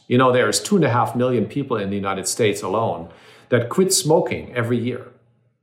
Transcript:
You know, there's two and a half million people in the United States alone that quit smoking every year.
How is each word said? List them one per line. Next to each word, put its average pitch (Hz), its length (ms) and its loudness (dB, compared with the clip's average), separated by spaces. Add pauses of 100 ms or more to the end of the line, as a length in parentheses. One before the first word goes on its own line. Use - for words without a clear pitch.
You 123 100 2
know, 131 140 6
there's 113 300 2
two - 140 0
and 160 100 4
a 123 40 2
half 117 260 0
million 123 300 0
people - 300 -6
in 101 140 -4
the 101 60 -4
United 98 320 -4
States 107 340 0
alone 92 480 -4 (400)
that 113 200 2
quit 185 240 2
smoking 151 600 0
every 120 240 -2
year. 117 300 -6 (560)